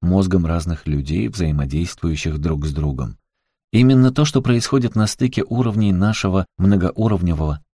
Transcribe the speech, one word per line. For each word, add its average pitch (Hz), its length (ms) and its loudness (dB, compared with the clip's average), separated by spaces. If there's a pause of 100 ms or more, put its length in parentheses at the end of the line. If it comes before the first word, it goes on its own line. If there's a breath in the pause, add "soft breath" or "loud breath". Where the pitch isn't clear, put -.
мозгом 90 460 2
разных 82 400 -4
людей, 76 420 -2
взаимодействующих 78 1080 -4
друг 76 260 -2
с 76 80 -4
другом. 69 460 -4 (520)
Именно 127 420 6
то, 151 120 2
что 143 160 0
происходит 120 560 0
на 107 100 2
стыке - 400 -4
уровней 110 460 0
нашего 95 540 0 (120)
многоуровневого 90 1000 0 (140)